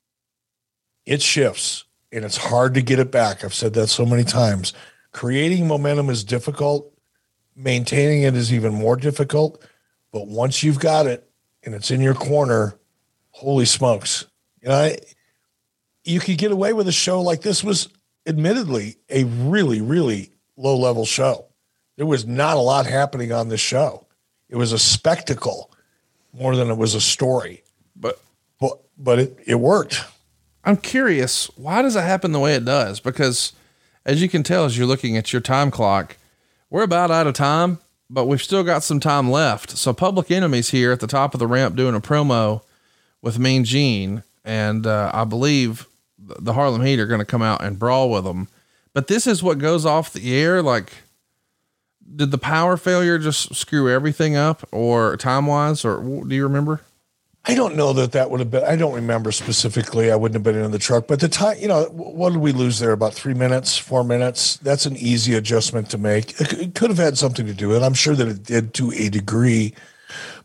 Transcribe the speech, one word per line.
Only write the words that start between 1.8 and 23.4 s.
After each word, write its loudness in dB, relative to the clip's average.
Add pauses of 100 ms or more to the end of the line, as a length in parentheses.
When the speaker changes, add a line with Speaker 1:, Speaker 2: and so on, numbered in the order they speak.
Speaker 1:
and -8
it's -6
hard 2
to 4
get 2
it 2
back. 0
I've -8
said -2
that 2
so 0
many 4
times. 0 (380)
Creating 0
momentum 0
is -2
difficult. -2 (680)
Maintaining 2
it 4
is 0
even 2
more 2
difficult. -2 (500)
But -8
once -2
you've 2
got 2
it -4 (360)
and -12
it's -8
in 0
your 4
corner, 0 (560)
holy 0
smokes. 0 (360)
You -6
know, 4
I, 2 (1080)
you 0
could -2
get 0
away 0
with 0
a -2
show 0
like -2
this -2
was -2 (380)
admittedly -2 (140)
a 2
really, 0
really -2 (260)
low-level 0
show. -2 (500)
There -4
was 0
not 0
a 2
lot 2
happening -2
on -2